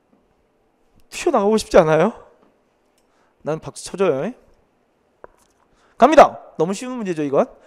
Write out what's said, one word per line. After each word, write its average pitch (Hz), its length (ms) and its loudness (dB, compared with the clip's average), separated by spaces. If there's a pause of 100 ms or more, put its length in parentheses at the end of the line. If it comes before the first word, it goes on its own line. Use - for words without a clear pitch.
(1080)
튀어나가고 220 480 -2
싶지 - 200 -2
않아요? 160 360 2 (1300)
난 156 180 -8
박수 - 260 -16
쳐줘요. 175 460 -2 (1700)
갑니다. 269 420 6 (180)
너무 170 160 -2
쉬운 254 200 -12
문제죠, 185 300 -8
이건. 147 240 -2 (200)